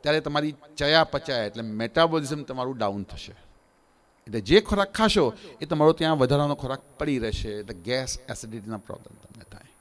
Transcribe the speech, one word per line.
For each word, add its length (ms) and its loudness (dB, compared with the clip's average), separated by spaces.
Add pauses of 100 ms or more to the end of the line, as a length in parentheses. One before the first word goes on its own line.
ત્યારે 200 0
તમારી 340 -4 (220)
ચયાપચય 560 2
એટલે 300 -4
મેટાબોલિઝમ 800 0
તમારું 340 -6
ડાઉન 260 -2
થશે. 320 -14 (920)
એટલે 140 -6
જે 200 6
ખોરાક 320 0
ખાશો 400 4 (280)
એ 40 -8
તમારો 280 4
ત્યાં 260 0
વધારાનો 360 2
ખોરાક 240 -8 (180)
પડી 220 -2
રહેશે, 300 -4
એટલે 260 -10
ગેસ, 440 -6 (100)
એસિડિટીના 480 -10
પ્રોબ્લેમ 400 -16
તમને 340 -20
થાય 300 -20